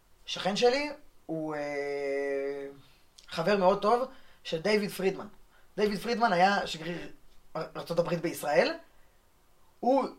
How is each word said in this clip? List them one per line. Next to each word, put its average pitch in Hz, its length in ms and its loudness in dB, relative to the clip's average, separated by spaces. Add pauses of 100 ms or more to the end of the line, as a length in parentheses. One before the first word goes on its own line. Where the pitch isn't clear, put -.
(260)
שכן - 300 -2
שלי 262 340 4 (360)
הוא, 156 280 -6
אה, 139 1120 -4 (640)
חבר 185 240 2
מאוד 196 260 4
טוב 240 260 2 (360)
של 160 160 -4
דיוויד 202 300 0
פרידמן. 190 360 -2 (500)
דיוויד 208 220 2
פרידמן 226 340 2
היה 185 340 4
שגריר 165 320 -6 (580)
ארצות 160 420 -4
הברית 165 220 0
בישראל. 165 540 2 (1080)
הוא 254 240 4 (140)